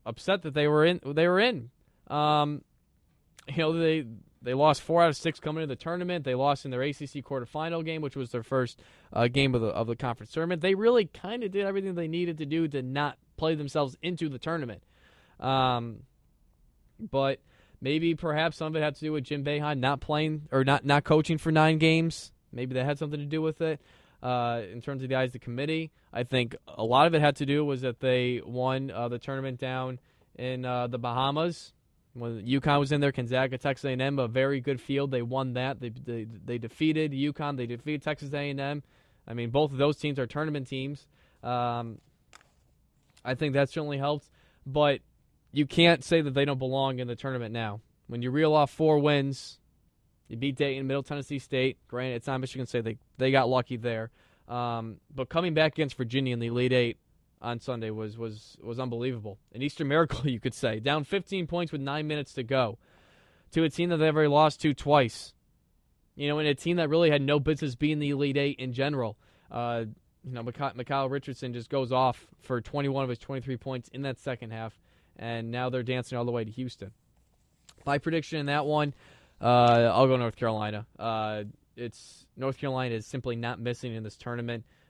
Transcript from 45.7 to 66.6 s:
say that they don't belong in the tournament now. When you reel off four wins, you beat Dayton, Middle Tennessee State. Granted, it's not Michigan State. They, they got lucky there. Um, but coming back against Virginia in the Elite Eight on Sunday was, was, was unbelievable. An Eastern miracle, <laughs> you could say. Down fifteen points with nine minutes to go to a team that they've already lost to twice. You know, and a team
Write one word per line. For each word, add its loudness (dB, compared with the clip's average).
say 4
that -2
they 2
don't -2
belong 0
in -6
the -6
tournament -6
now. -4
When -6
you -2
reel 4
off 6
four 4
wins, 2
you -10
beat -2
Dayton, 0
Middle -2
Tennessee -8
State. -2
Granted, -6
it's -8
not -2
Michigan -8
State. -2
They, -6
they 2
got 6
lucky 0
there. -6
Um, -6
but -4
coming 0
back 4
against -2
Virginia 0
in -2
the -2
Elite 2
Eight 2
on -6
Sunday -6
was, -8
was, -12
was -8
unbelievable. -4
An -6
Eastern -4
miracle, 2
<laughs> 2
you -2
could -4
say. -2
Down 0
fifteen -4
points -4
with -6
nine -4
minutes -4
to -6
go 0
to 2
a 4
team -2
that 2
they've 4
already 4
lost 6
to 4
twice. 2
You -4
know, 0
and 2
a 2
team 0